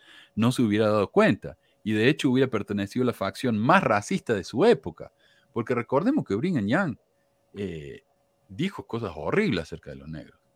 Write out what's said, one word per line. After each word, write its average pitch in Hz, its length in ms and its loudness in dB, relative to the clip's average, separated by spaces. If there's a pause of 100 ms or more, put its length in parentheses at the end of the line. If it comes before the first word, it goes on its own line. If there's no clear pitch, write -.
(340)
no 113 200 2
se - 80 0
hubiera 107 260 4
dado 104 240 2
cuenta? 151 460 2 (260)
Y 104 80 -2
de 107 160 4
hecho 151 220 2
hubiera 127 200 4
pertenecido 101 540 -4
a 123 40 2
la 113 60 0
facción 107 440 -2
más 156 260 4
racista 120 500 0
de 95 120 -2
su 131 180 -2
época, - 480 0 (400)
porque 117 240 -4
recordemos 147 480 0
que 95 120 -2
Brigham 127 320 -2
Young, 156 280 0 (600)
eh, 78 480 -10 (440)
dijo 135 400 -6
cosas 113 280 -6
horribles 101 480 0
acerca 80 260 -14
de 69 80 -14
los 67 100 -18
negros. 78 320 -14 (160)